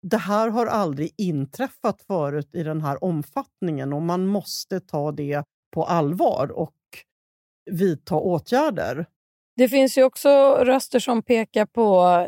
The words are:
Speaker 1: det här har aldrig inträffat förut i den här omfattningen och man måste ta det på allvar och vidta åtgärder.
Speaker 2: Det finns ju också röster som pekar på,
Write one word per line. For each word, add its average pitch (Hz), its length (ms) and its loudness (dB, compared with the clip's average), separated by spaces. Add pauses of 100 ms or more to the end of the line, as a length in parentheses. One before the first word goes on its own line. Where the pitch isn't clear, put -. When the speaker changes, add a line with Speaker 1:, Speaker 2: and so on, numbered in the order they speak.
Speaker 1:
det 190 160 -2
här 208 300 0
har 226 180 -2
aldrig 160 500 -4
inträffat 190 840 -4
förut 147 500 -4
i 175 100 -6
den 156 180 -6
här 143 240 -6
omfattningen 151 880 -6
och 147 100 -4
man 175 240 -2
måste 196 540 -6
ta 151 320 -6
det 143 300 -6 (320)
på 160 100 -2
allvar 170 680 0
och - 220 -6 (960)
vidta 180 440 -2
åtgärder. 170 920 -2 (500)
Speaker 2:
Det 247 120 4
finns 269 300 2
ju 262 60 6
också 277 560 6
röster 254 380 2
som 226 240 -2
pekar 220 440 0
på, 196 400 4 (220)